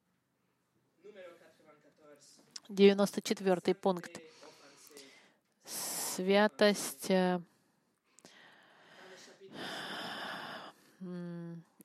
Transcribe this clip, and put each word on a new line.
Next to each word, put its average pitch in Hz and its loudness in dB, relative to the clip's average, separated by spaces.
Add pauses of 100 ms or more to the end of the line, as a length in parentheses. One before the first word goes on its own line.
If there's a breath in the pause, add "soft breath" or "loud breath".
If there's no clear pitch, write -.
(2750)
Девяносто 202 6
четвертый 190 0
пункт. - -4 (1400 loud breath)
Святость, - 2
э, 185 4 (3500 loud breath)
м, 170 -10 (220)